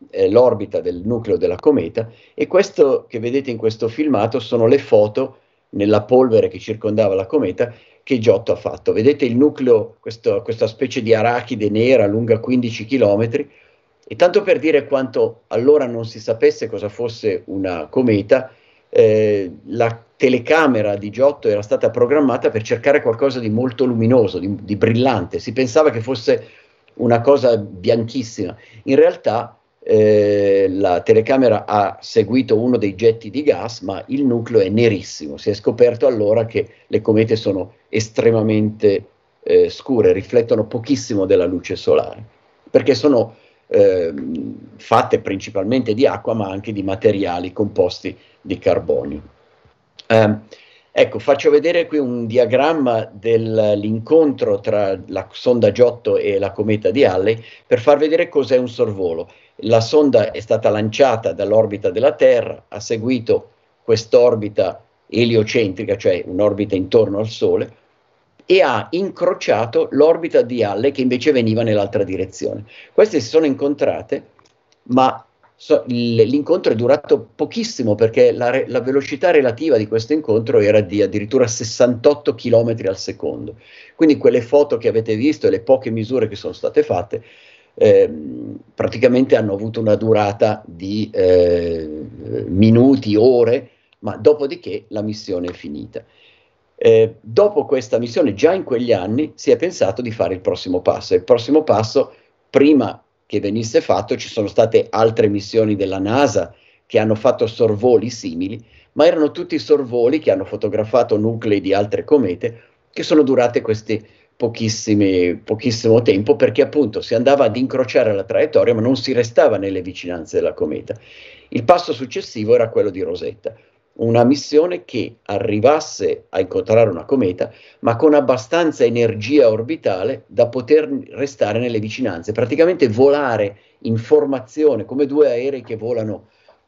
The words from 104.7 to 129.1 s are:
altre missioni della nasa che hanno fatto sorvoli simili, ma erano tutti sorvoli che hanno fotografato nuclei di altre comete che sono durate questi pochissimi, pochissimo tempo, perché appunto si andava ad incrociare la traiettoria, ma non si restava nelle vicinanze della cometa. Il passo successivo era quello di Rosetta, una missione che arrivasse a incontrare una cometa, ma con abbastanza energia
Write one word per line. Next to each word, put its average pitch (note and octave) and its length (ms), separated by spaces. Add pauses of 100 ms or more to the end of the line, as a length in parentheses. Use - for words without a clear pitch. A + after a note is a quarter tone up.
altre A2+ 380
missioni G#2 460
della F#2+ 240
nasa G#2+ 560 (300)
che - 140
hanno A2 160
fatto A#2+ 320
sorvoli A2 640
simili, F#2 520 (300)
ma D3 140
erano D#3+ 240
tutti E3+ 280
sorvoli C3+ 600
che B2 120
hanno F#2+ 140
fotografato G#2+ 720
nuclei A2 460
di F#2+ 100
altre G#2 320
comete A2+ 560 (320)
che - 100
sono D3+ 200
durate B2 400
questi A2 440 (300)
pochissimi, G#2 1000
pochissimo A2+ 640
tempo, G#2 340
perché B2 240
appunto C3+ 400
si - 140
andava C3+ 300
ad A2+ 120
incrociare B2+ 560
la G2 120
traiettoria, A#2+ 500
ma G#2+ 80
non B2+ 140
si - 160
restava A#2 440
nelle F#2+ 240
vicinanze F2 560
della E2 160
cometa. - 420 (540)
Il A2+ 160
passo F3 300
successivo A#2+ 600
era A#2 140
quello G#2 220
di F#2 100
Rosetta, E2+ 540 (400)
una A#2 300
missione D3 600
che - 400
arrivasse G#2 1080
a F#2 100
incontrare F#2+ 480
una E2+ 160
cometa, A#2+ 480 (280)
ma - 160
con D3+ 180
abbastanza C#3+ 720
energia A#2 640